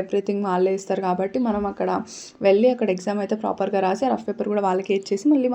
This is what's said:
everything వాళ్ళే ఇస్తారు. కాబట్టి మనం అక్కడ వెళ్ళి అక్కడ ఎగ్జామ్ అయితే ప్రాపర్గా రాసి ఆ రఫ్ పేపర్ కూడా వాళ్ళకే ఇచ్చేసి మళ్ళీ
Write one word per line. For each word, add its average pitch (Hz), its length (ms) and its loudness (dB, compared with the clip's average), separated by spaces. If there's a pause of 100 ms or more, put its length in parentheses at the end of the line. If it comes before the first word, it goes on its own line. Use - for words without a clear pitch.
everything 202 360 -2 (100)
వాళ్ళే 185 300 2
ఇస్తారు. 190 300 -4
కాబట్టి 190 400 -2
మనం 202 240 -2
అక్కడ 185 180 -2 (560)
వెళ్ళి 208 280 6
అక్కడ 226 220 0
ఎగ్జామ్ 202 280 -4
అయితే 214 180 -2
ప్రాపర్గా 196 460 -2
రాసి 220 180 0
ఆ 240 80 2
రఫ్ - 140 -6
పేపర్ 208 260 -4
కూడా 202 140 0
వాళ్ళకే 190 320 0
ఇచ్చేసి 202 320 -2
మళ్ళీ 254 220 4